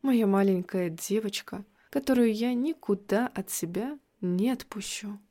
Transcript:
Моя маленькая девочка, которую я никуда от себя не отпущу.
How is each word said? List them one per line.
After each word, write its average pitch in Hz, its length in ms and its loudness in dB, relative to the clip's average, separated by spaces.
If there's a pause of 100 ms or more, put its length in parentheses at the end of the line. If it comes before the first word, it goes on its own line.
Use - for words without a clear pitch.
Моя 247 240 4
маленькая 190 640 2
девочка, 196 760 -6 (240)
которую 254 440 4
я 233 200 -2
никуда 240 720 0
от - 220 -8
себя 208 500 -6 (220)
не 180 300 0
отпущу. 208 680 -8 (120)